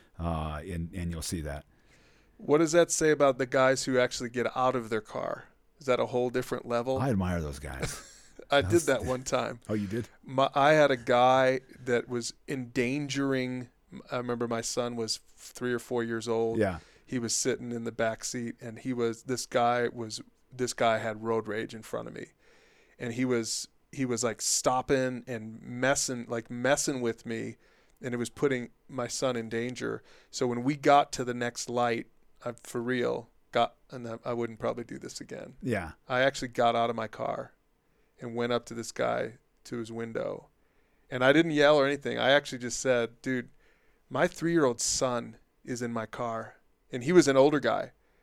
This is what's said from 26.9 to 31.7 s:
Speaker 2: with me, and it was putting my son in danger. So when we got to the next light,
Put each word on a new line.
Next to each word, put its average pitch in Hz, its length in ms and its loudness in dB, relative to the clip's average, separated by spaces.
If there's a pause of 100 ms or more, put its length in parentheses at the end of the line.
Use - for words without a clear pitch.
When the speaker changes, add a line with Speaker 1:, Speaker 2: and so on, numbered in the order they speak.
Speaker 2:
with 113 240 -2
me, 113 300 -8 (460)
and 123 120 -6
it 123 40 -4
was 117 120 -4
putting 127 400 -2 (180)
my 123 200 -6
son 127 280 -2
in 113 140 -6
danger. 117 540 -6 (260)
So - 160 -2
when 120 180 -2
we 143 120 2
got 143 380 6
to 131 100 -4
the 123 100 -4
next 120 360 -6
light, 120 380 0 (380)